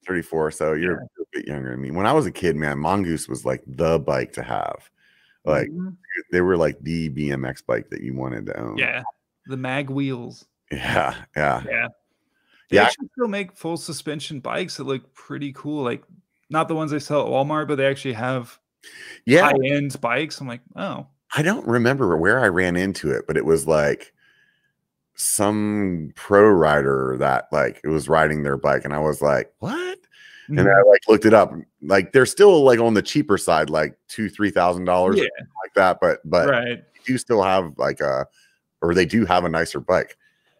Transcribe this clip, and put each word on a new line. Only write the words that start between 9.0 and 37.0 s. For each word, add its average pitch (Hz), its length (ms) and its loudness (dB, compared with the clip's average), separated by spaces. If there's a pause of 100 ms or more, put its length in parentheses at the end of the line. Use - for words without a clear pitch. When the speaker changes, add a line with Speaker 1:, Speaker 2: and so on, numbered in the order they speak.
Speaker 2:
the 131 120 -12
mag 131 320 -6
wheels. 135 560 -8 (260)
Speaker 1:
Yeah, 67 420 -2 (220)
yeah. 69 320 0
Speaker 2:
Yeah. 120 200 -6 (840)
They 185 80 4
Speaker 1:
Yeah. 202 60 6
Speaker 2:
actually 285 280 0
still 247 160 -4
make 196 280 -8
full 165 200 -6
suspension 147 640 -10
bikes 139 380 -8
that 135 60 -10
look 131 300 -8
pretty 139 380 -12
cool, 147 320 -8
like, 120 180 -4 (460)
not 160 200 -2
the 165 60 -4
ones 156 180 -4
they 151 80 -4
sell 147 220 -2
at 117 60 4
Walmart, 143 400 0
but 147 80 0
they 135 100 2
actually 135 280 -2
have 123 440 -6 (680)
Speaker 1:
Yeah. 147 240 8
Speaker 2:
high-end 139 500 -2
bikes. 139 400 -2
I'm 135 80 -10
like, 120 140 -12 (140)
"Oh." 143 300 -10 (300)
Speaker 1:
I 151 60 0
don't 185 260 0
remember 120 480 2
where 101 240 2
I 117 80 4
ran 87 280 2
into 90 360 -2
it, 55 140 -4
but 78 100 -2
it 67 80 -2
was, 76 220 2
like, 76 480 0 (1000)
some 104 1000 -2
pro 104 340 6
rider 69 680 2
that, 67 320 0
like, 69 320 0
it - 40 -6
was 76 200 -2
riding 78 340 2
their 69 140 -2
bike, 69 300 0
and 71 80 -6
I 73 60 -4
was 76 220 -2
like, 69 380 0
"What?" 349 380 -8 (500)
And 156 100 -4
Speaker 2:
Mm-hmm. 95 100 4
Speaker 1:
I, 98 220 6
like, 101 180 6
looked 110 180 6
it 107 80 6
up. 101 180 6 (300)
Like, 95 300 2
they're 131 140 6
still, 185 380 6
like, 120 160 6
on 117 140 4
the 98 80 2
cheaper 120 360 0
side, 78 320 0
like, 78 260 -2 (120)
two, 107 220 -8
three 104 200 -2
thousand 90 360 0
dollars 90 340 2
or 135 40 0
Speaker 2:
Yeah. 101 40 -4 (100)
Speaker 1:
something - 160 -20 (100)
like - 100 -10
that, 92 260 4
but, 85 240 0
but 82 260 2
Speaker 2:
Right. 120 280 -2 (160)
Speaker 1:
you - 120 -20